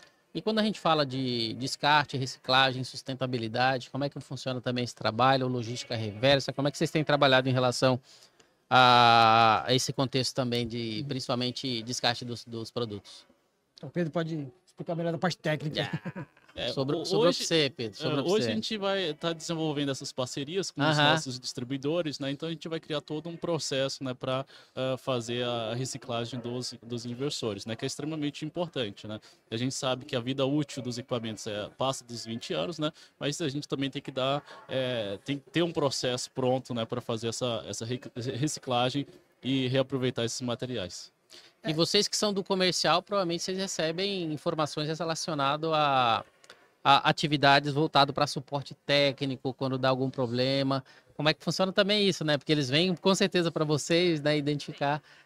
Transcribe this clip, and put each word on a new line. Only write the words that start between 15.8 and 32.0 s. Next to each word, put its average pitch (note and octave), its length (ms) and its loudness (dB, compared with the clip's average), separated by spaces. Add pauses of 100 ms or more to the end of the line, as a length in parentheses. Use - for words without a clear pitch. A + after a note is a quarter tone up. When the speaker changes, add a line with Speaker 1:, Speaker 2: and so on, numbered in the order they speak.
Speaker 1:
Yeah. C#3+ 460 -6 (280)
Speaker 3:
É, G2+ 140 -6
Speaker 1:
Sobrou, C#3 320 -2
Speaker 3:
ho-, D#3 60 -6
Speaker 1:
sobrou - 220 4
Speaker 3:
hoje, C4 100 0
Speaker 1:
pra A#3+ 80 -4
você, D3+ 280 2
Pedro, A2 220 -6
sobrou D3 240 -2
Speaker 3:
é, - 20 0
Speaker 1:
pra F3 100 0
Speaker 3:
hoje A3 120 2
Speaker 1:
você. A3+ 60 0
Speaker 3:
a A3+ 40 0
gente A3 220 -4
vai G3 380 -2
tá E3 180 -4
desenvolvendo D#3 580 -2
essas C3+ 220 -6
parcerias D3 580 -4
com C#3+ 120 -2
os D3+ 160 4
Speaker 1:
Aham. D3 140 8
Speaker 3:
nossos C3+ 280 -2
distribuidores, C#3 800 -4
né? C3+ 120 -4
Então C#3+ 160 -6
a E3 60 -4
gente E3 160 -10
vai D#3+ 100 -6
criar D3+ 220 -6
todo D#3 300 -8
um E3 80 -10
processo, C#3 640 -2
né, B2+ 80 -4
pra, C3 320 -4 (320)
ah, C3 220 -2
fazer A#2+ 480 -2
a A#2 260 -2
reciclagem B2 640 -6
dos, A#2+ 440 -8
dos A#2 240 -8
inversores, A#2+ 580 -6
né? A2 100 -6
Que C3+ 120 -6
é - 20 -2
extremamente D3 560 -6
importante, D3 640 -6
né? G#2+ 100 -8 (320)
A A2+ 60 -4
gente B2+ 180 -2
sabe B2+ 300 -2
que - 100 -8
a B2 60 0
vida C3+ 240 -2
útil C#3 380 -2
dos A#2+ 160 -6
equipamentos A2+ 480 -6
é, G#2 320 -6
passa C3 260 -2